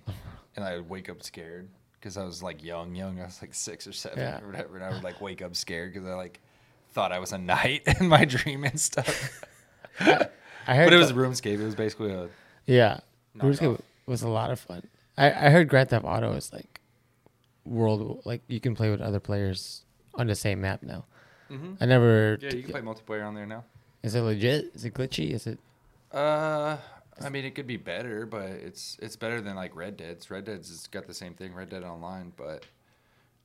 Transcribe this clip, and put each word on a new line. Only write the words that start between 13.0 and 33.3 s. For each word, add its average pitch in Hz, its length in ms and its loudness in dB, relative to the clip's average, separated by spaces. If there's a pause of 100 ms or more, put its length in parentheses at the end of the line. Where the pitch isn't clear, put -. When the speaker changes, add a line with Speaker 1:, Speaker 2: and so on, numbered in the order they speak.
Speaker 2:
knockoff. 139 240 2
Speaker 1:
RuneScape 139 220 2 (240)
was 123 160 -2
a 117 80 -2
lot 113 220 0
of 123 100 -4
fun. 90 260 -14 (300)
I, 139 140 8
I - 180 6
heard 160 180 10
Grand 131 220 6
Theft 117 160 2
Auto 110 300 0
is, - 180 -8
like, - 260 -18 (840)
world, 110 580 0
like, 120 240 -6
you 120 140 -4
can 117 140 0
play 110 160 2
with 104 100 0
other 104 180 -2
players 101 640 -4 (300)
on 123 140 -2
the 104 80 0
same 98 260 -2
map 95 220 -2
now. - 200 -10 (480)
Speaker 2:
Mm-hmm. 160 300 -12
Speaker 1:
I - 40 2
never 113 540 8
Speaker 2:
Yeah, 139 100 -8
Speaker 1:
t- 123 80 -4
Speaker 2:
you 127 60 -8
can 139 80 -10
play 139 100 -6
multiplayer 110 460 -8
on 104 80 -8
there 104 100 -10
now. 110 200 -12 (400)
Speaker 1:
Is 110 100 -2
it 120 60 2
legit? 117 540 0
Is 117 100 -12
it 104 80 -8
glitchy? 135 380 -4
Is 117 160 -6
it 117 120 -8 (520)
Speaker 2:
Uh, 151 680 0 (440)
I 143 80 -8
mean, 139 160 -6
it 131 100 -10
could 117 120 -10
be 117 100 -6
better, 107 480 -8
but 104 240 -8
it's, - 520 -14
it's 110 140 -12
better 117 260 -4
than, 101 140 -8
like, 92 200 -10
Red 92 220 -10
Dead's. 85 320 -14
Red 98 160 -10
Dead's 90 240 -10
has 82 180 -16
got 98 200 -12
the 87 60 -16
same 87 200 -14
thing, 92 200 -14
Red 92 160 -14
Dead 92 140 -12
Online, 87 540 -12
but 78 280 -12 (800)